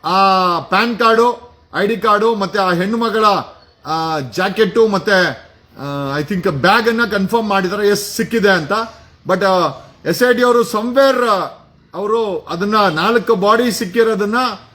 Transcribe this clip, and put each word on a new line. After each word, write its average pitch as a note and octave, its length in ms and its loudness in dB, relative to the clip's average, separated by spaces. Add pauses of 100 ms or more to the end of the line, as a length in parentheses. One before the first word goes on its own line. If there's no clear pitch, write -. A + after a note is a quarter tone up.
ಆ F#3 560 2
ಪ್ಯಾನ್ G3+ 380 -2
ಕಾರ್ಡು, A#3 580 0 (200)
ಐ F#3 100 -2
ಡಿ A3+ 100 -2
ಕಾರ್ಡು, A3 380 0
ಮತ್ತೆ G3 240 -4
ಆ F#3 140 0
ಹೆಣ್ಣು G3 260 -2
ಮಗಳ, A3 260 0 (640)
ಆ, D#3+ 340 -4
ಜಾಕೆಟ್ಟು, F#3+ 680 0
ಮತ್ತೆ, G3 380 2 (520)
ಆ, C#3+ 400 -6
I D3+ 60 -2
think F#3 260 -2
ಬ್ಯಾಗ್ F#3+ 380 2
ಅನ್ನ A#3 220 0
ಕನ್ಫರ್ಮ್ G#3+ 380 -2
ಮಾಡಿದ್ದಾರೆ, G3 400 0
ಎಸ್ G3+ 280 -2
ಸಿಕ್ಕಿದೆ G#3+ 340 0
ಅಂತ. E3+ 220 0 (540)
but, F#3 180 0
ಆ, F#3 240 2 (360)
ಎಸ್ B3 260 0
ಐ B3 40 4
ಟಿ B3 80 0
ಅವರು A#3+ 200 4
somewhere, B3 640 2
ಆ, A3 80 2 (600)
ಅವರು G#3 440 -2
ಅದನ್ನ G3 380 -4
ನಾಲ್ಕು G#3 580 2
ಬಾಡಿ G#3+ 380 2
ಸಿಕ್ಕಿರೋದನ್ನ G#3+ 640 0 (380)